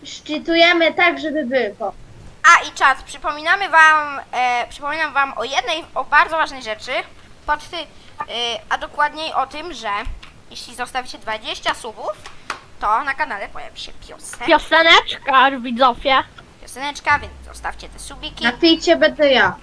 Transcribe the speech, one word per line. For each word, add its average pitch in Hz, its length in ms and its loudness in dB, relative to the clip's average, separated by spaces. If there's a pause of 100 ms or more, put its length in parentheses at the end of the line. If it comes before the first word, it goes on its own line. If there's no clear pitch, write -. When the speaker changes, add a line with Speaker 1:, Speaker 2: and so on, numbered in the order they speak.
Speaker 1:
Szczytujemy 330 880 2
tak, 339 260 2
żeby 302 240 -2
były 233 340 0
pompy. 196 180 -6 (600)
Speaker 2:
A - 120 2
i 294 40 -12
czat, 277 300 2
przypominamy 330 680 -4
wam, 302 520 4 (120)
e, 247 360 -2
przypominam 294 440 -6
wam 277 240 0
o 226 80 -6
jednej, 311 400 -4 (100)
o - 100 -4
bardzo 311 320 4
ważnej 294 260 -2
rzeczy, 220 300 -8 (540)
pod 294 240 -4
ty-, 359 60 -10
e, 320 80 -8 (840)
a 262 100 -2
dokładniej 302 560 -4
o 269 120 -2
tym, 302 280 -12
że 220 160 -8 (600)
jeśli 233 240 -16
zostawicie 247 440 -8
dwadzieścia 233 560 -6
subów, 233 380 -10 (680)
to 233 240 0
na 277 100 -4
kanale 254 340 -6
pojawi - 320 -14
się - 120 -14 (160)
piosenka. - 380 -12
Speaker 3:
Pioseneczka, 320 1040 4 (100)
widzowie. 262 600 2 (400)
Speaker 2:
Pioseneczka, 285 560 -2
więc 196 140 -10 (140)
zostawcie - 420 -12
te - 100 -18
subiki. 302 460 -12
Speaker 1:
Na - 80 4
picie 330 440 4
będę 294 360 4
ja. 202 300 4